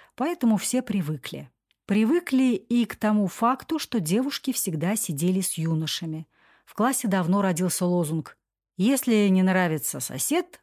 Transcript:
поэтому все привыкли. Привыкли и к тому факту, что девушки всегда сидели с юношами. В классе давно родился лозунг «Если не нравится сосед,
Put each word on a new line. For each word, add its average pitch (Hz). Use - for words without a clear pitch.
поэтому 247
все -
привыкли. 156
Привыкли 254
и 240
к -
тому 208
факту, 254
что 240
девушки 240
всегда 170
сидели 180
с -
юношами. 160
В -
классе 247
давно 185
родился 180
лозунг 165
«Если 220
не 185
нравится 180
сосед, -